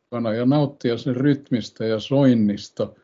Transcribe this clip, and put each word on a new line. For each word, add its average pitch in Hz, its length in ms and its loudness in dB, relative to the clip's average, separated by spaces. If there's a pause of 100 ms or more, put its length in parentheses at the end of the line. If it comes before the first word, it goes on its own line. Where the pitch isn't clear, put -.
mukana 117 280 -6
ja 120 140 -2
nauttia 135 520 0
sen 123 180 -4
rytmistä 131 720 -2
ja 110 140 -2
soinnista, 110 920 0 (120)